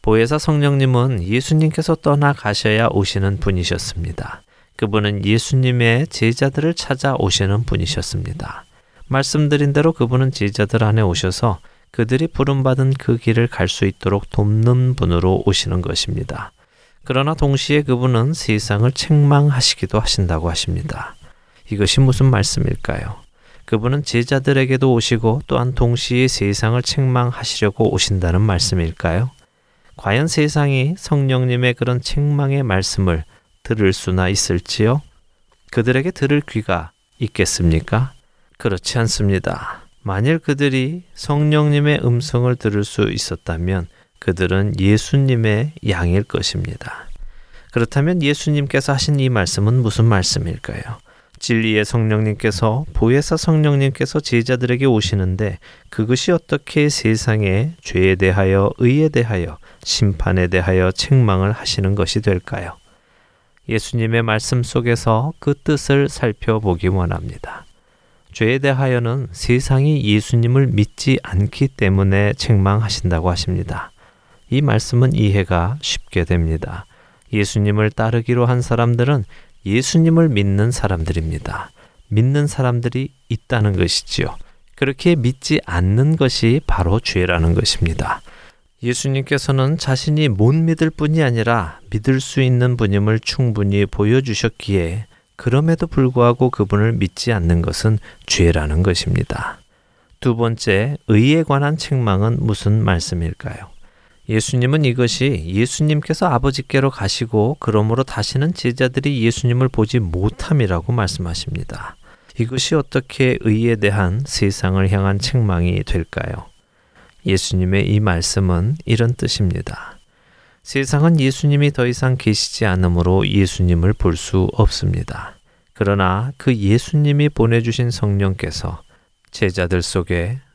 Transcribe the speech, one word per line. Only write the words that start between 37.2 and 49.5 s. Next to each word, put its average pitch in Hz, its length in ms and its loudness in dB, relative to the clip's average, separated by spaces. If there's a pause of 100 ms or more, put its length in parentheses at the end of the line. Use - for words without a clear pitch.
그렇지 101 420 -4
않습니다. 98 840 -2 (200)
만일 113 380 0
그들이 143 640 -2 (120)
성령님의 147 880 2
음성을 120 500 0
들을 104 300 -2
수 - 260 -2
있었다면 85 760 -4 (320)
그들은 95 600 -2
예수님의 113 920 2 (160)
양일 87 340 0
것입니다. - 840 -6 (640)
그렇다면 139 480 0
예수님께서 143 720 0
하신 139 260 0
이 131 80 2
말씀은 110 540 2